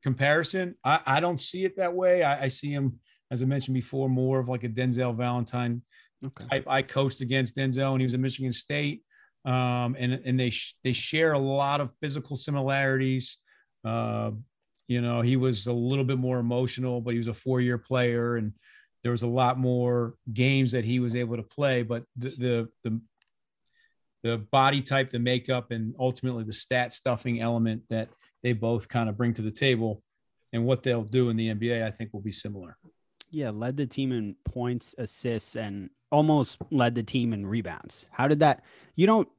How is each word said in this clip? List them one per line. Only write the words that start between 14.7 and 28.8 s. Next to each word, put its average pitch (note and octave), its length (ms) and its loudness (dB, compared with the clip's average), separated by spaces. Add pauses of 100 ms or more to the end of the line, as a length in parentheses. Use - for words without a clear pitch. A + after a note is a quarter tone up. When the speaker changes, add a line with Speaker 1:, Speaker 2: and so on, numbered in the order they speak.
Speaker 1:
you A#2+ 140 0
know, A#2+ 200 0
he B2 140 2
was B2 320 0
a B2 60 -2
little B2+ 320 0
bit C3 120 0
more B2+ 220 0
emotional, B2 640 -2
but A#2+ 100 -4
he A#2 60 0
was A2+ 100 -2
a A2+ 60 -4
four-year B2 440 0
player, A#2+ 600 0
and G#2+ 160 -2 (480)
there A#2+ 100 -2
was A#2 120 -2
a A#2+ 40 -2
lot B2+ 320 2
more B2 560 2 (160)
games B2+ 400 4
that A#2 140 0
he B2 160 0
was A#2 140 0
able A#2+ 200 -2
to A2+ 80 -6
play. C3 400 0
But A#2 220 -4 (100)
the, B2 140 -6
the, A#2+ 400 -2 (140)
the, A2+ 180 -2 (1200)
the A#2 140 0
body C3+ 440 2
type, C3+ 300 0
the A#2+ 80 -4
makeup, B2 520 -2
and A2+ 280 -4
ultimately B2 460 -2
the G#2+ 80 -8
stat B2 400 -2
stuffing A#2+ 480 -2
element A2+ 480 0
that A2+ 200 -2 (340)
they B2 100 2
both A2+ 340 -2